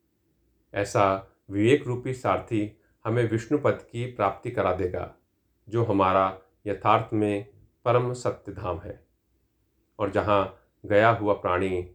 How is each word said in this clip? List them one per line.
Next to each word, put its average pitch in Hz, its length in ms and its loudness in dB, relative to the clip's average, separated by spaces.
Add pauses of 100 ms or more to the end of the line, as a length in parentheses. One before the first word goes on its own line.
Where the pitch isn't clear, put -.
(760)
ऐसा 101 600 0 (160)
विवेक 117 360 2
रूपी 123 280 -6
सारथी 107 640 -4 (240)
हमें 113 260 0
विष्णु 113 280 -2
पद 110 340 -2
की 120 140 -6
प्राप्ति 107 440 -4
करा 95 220 0
देगा, 90 420 -6 (540)
जो 113 160 0
हमारा 95 540 2 (280)
यथार्थ 110 480 0
में 104 320 -2 (380)
परम 123 280 2
सत्य 107 400 -8
धाम 92 260 -8
है - 280 -16 (920)
और 101 120 -2
जहाँ 98 500 0 (260)
गया 107 240 6
हुआ 104 220 0
प्राणी 92 640 -2